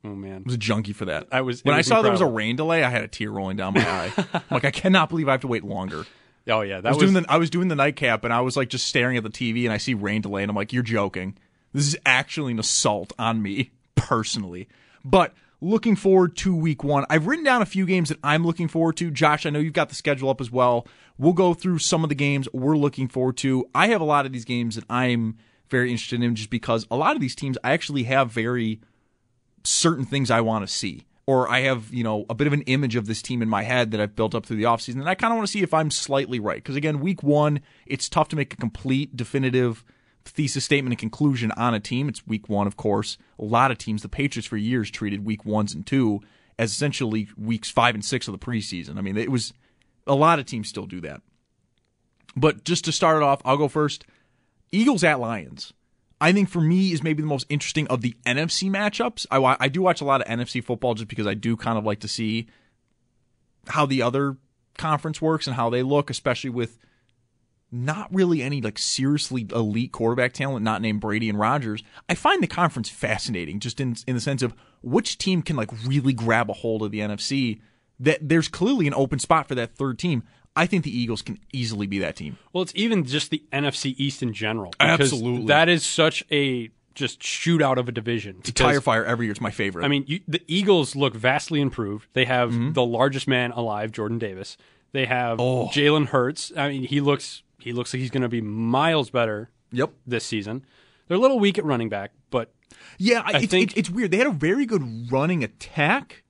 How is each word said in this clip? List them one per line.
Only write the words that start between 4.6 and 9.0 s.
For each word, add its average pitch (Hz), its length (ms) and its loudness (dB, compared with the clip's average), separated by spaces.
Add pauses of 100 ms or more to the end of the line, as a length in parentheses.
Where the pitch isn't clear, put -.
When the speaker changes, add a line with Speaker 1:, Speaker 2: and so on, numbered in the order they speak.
Speaker 2:
"I 139 60 2
cannot 185 380 2
believe 160 180 0
I 139 40 4
have 131 100 2
to 139 60 -8
wait 117 160 -2
longer." 95 420 -8 (420)
Speaker 1:
Oh, 110 140 2
yeah. 98 180 -4
That 98 80 -2
Speaker 2:
I 123 40 4
was 147 100 4
Speaker 1:
was 196 100 6
Speaker 2:
doing 185 120 4
the, - 80 -2
I 151 60 4
was 165 120 2
doing 175 180 0
the 160 80 0
nightcap, 139 480 0
and 117 100 0
I 120 80 2
was, 127 140 -2
like, 131 140 0
just - 180 -4
staring 127 300 2